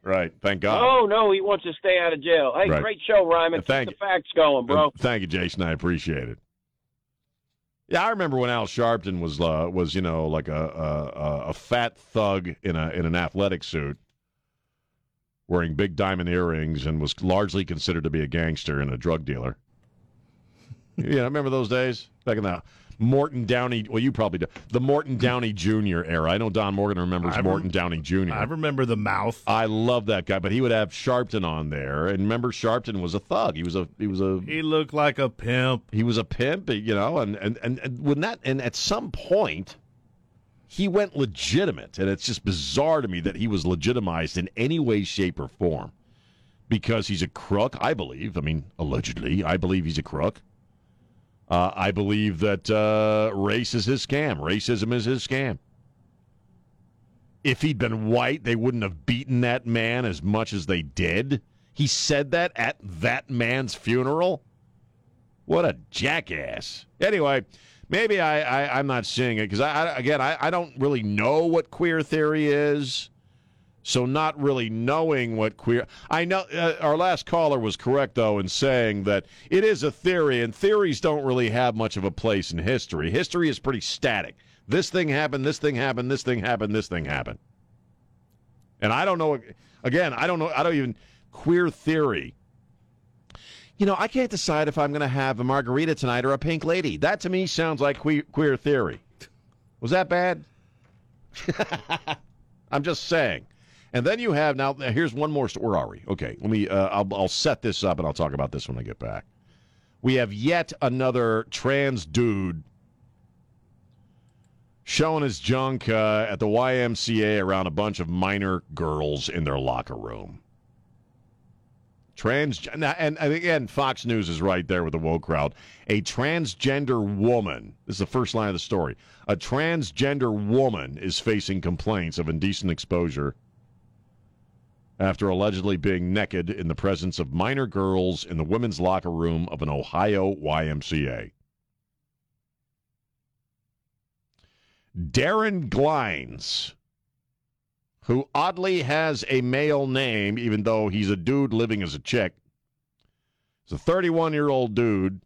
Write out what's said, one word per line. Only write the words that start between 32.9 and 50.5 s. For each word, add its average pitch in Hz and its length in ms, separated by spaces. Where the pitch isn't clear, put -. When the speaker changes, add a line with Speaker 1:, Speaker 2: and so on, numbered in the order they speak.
Speaker 1:
was 87 140
a 98 60
thug. 92 360
He 80 60
was 87 140
a, 90 120
he 107 100
was 95 120
a 95 240
Speaker 3:
He 156 180
looked 156 300
like 147 260
a 131 100
pimp. 123 640
Speaker 1:
He 107 100
was 117 160
a 107 60
pimp, 151 460
you 107 240
know, 120 240
and, 104 180
and, 107 260
and, 127 160
and 127 240
when 143 180
that, 170 220
and 135 180
at 120 140
some 220 380
point, - 640
he 196 220
went 185 280
legitimate, 120 840
and 95 120
it's - 160
just - 180
bizarre 101 560
to 117 80
me 87 120
that 87 160
he 107 100
was 98 180
legitimized 87 720
in 90 200
any 143 220
way, 110 260
shape, 92 360
or 67 80
form. 82 440
Because 113 380
he's 87 160
a 90 60
crook, - 520
I 139 140
believe. 82 420
I 78 60
mean, 76 220
allegedly, 65 640
I 82 140
believe 90 300
he's 78 100
a 78 60
crook. 78 400